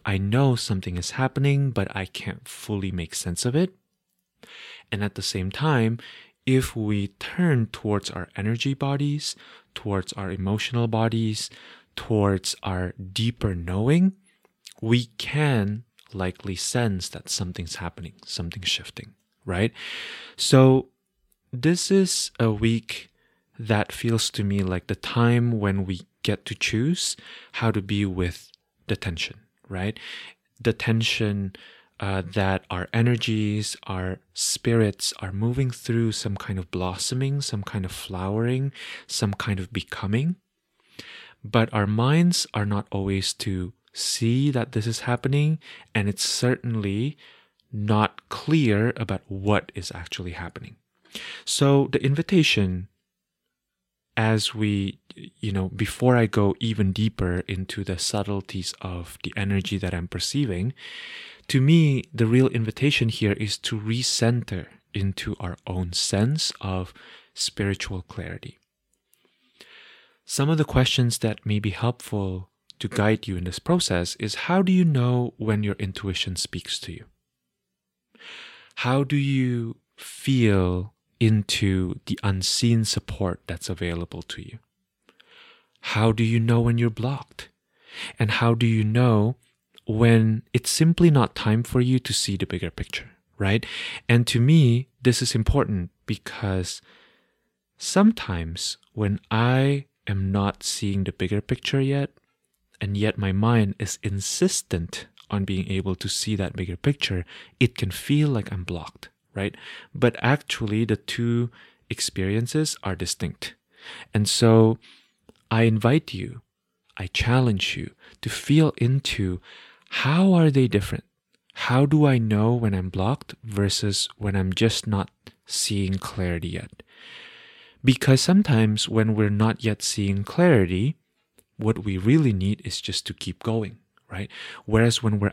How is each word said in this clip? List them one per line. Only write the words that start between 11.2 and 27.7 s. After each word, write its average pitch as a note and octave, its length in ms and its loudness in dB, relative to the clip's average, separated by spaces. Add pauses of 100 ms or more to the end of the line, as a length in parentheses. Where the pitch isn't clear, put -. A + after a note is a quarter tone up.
towards G2+ 680 0
our F#2 280 -4 (200)
deeper A2 420 -2
knowing, A2+ 600 2 (680)
we A#2+ 240 2 (100)
can A#2+ 680 -2 (280)
likely F#2 440 -6
sense G#2 540 -2
that - 180 -14
something's F2+ 480 -6
happening, - 380 -12 (100)
something's F2 440 -8
shifting, - 460 -8 (300)
right? F#2+ 280 0 (640)
So C3 520 6 (640)
this D3+ 400 0
is F#3+ 480 2
a A#2 100 4
week A2+ 640 -2 (460)
that G#2+ 340 0
feels A2+ 380 0
to - 120 -4
me G2+ 220 0
like F2+ 240 -4
the G2 80 -2
time A#2+ 640 2
when G2 260 0
we F#2 140 -6 (220)
get - 220 -2
to - 120 -10
choose - 600 -2 (360)
how A2+ 180 0